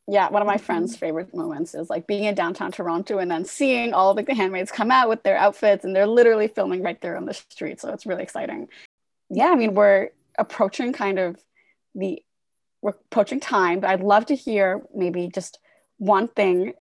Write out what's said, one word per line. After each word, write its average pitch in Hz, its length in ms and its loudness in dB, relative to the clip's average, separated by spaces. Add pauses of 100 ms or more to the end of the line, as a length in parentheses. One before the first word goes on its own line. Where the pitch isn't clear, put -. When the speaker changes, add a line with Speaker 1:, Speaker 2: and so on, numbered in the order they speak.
Speaker 1:
Yeah, 196 220 2
one 208 120 0
of 208 60 0
my 202 80 0
Speaker 2:
Mm-hmm. 208 100 -4
Speaker 1:
friend's 180 320 -4
favorite 165 380 -8
moments 165 400 -8
is, 165 120 -10
like, 165 200 -6
being 202 160 -4
in 208 100 -2
downtown 185 380 -4
Toronto 185 480 -4
and 180 100 -4
then 170 160 -4
seeing 240 480 -2
all 190 160 4
of, 196 80 2
like, 214 80 -4
the 277 80 -4
handmaids 214 380 -2
come 226 180 -2
out 254 180 4
with 226 140 -2
their 196 160 2
outfits, 202 480 2
and 190 100 -4
they're 202 120 4
literally 226 400 6
filming 185 340 -2
right 175 200 -6
there 170 140 -6
on 180 120 -8
the 202 80 -8
street. - 440 -12
So - 140 -10
it's 208 140 -12
really 185 160 -6
exciting. - 460 -10 (600)
Yeah, 240 220 2
I 349 40 6
mean, 220 200 2
we're 202 340 4 (300)
approaching 226 540 -2
kind 196 260 -2
of 180 200 -4 (540)
the, 190 300 -8 (580)
we're 202 140 -4 (160)
approaching 240 280 0
time, 190 420 0
but 190 100 0
I'd 190 100 0
love 208 260 4
to 294 80 0
hear 202 460 0 (140)
maybe 175 320 -2
just - 320 -10 (380)
one 208 300 2
thing. 196 560 0